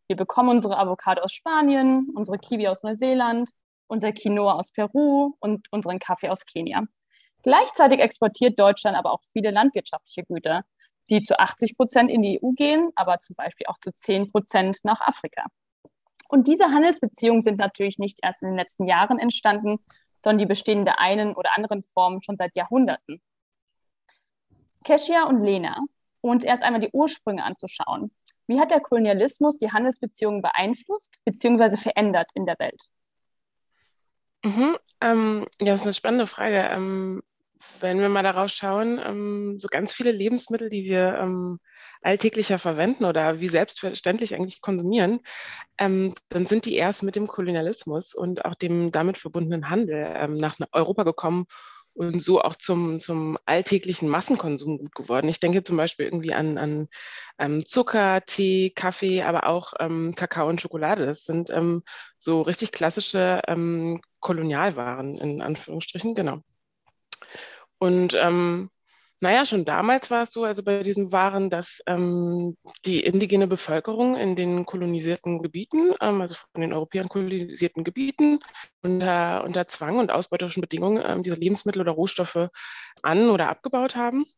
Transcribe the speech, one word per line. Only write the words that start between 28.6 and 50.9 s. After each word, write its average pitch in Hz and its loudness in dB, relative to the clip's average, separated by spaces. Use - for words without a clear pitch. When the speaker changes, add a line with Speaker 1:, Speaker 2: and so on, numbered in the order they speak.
Speaker 1:
hat 311 4
der 320 4
Kolonialismus 240 2
die 208 -2
Handelsbeziehungen 214 -2
beeinflusst - -4
beziehungsweise 226 4
verändert 202 0
in 190 -4
der 175 -4
Welt? - -6
Speaker 2:
Mhm, 240 2
ähm, 220 2
ja, 202 2
das 196 4
ist - -6
eine 202 0
spannende 226 0
Frage. 202 0
Ähm, 190 -4
wenn 185 0
wir 202 2
mal 202 2
darauf 190 0
schauen, 214 -2
ähm, 202 -6
so 196 -12
ganz 190 -4
viele 240 0
Lebensmittel, 226 -2
die 202 -6
wir, 185 2
ähm, 180 -4
alltäglicher 202 0
verwenden 180 0
oder 160 2
wie 180 -4
selbstverständlich 185 -2
eigentlich 185 -8
konsumieren, 196 0
ähm, 190 0
dann 180 -2
sind 220 0
die 233 -2
erst 185 0
mit 196 -4
dem 214 -2
Kolonialismus 175 -4
und 180 -4
auch 170 -4
dem 170 -2
damit 175 0
verbundenen 160 -4
Handel, 160 -2
ähm, 151 -4
nach 156 -2
Europa 165 0